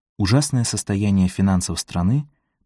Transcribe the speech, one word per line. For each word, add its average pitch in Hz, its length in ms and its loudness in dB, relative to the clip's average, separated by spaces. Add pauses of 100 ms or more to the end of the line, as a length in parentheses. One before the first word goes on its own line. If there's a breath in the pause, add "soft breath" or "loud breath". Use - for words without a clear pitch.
(180)
Ужасное 120 460 0
состояние 98 640 0
финансов 95 500 0
страны 107 500 -2 (380)